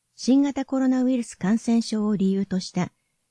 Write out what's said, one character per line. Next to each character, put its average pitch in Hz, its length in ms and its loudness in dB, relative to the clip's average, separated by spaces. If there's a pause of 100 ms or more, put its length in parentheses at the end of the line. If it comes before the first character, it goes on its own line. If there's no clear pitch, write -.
(140)
新 269 280 2
型 277 240 -2
コ 262 120 -4
ロ 262 100 2
ナ 254 140 2
ウ 254 80 2
イ 262 60 2
ル 240 60 -2
ス - 140 -14
感 202 200 0
染 233 240 0
症 214 260 -4
を 214 100 0
理 190 140 0
由 196 140 0
と 185 160 -4
し - 100 -10
た - 220 -4 (380)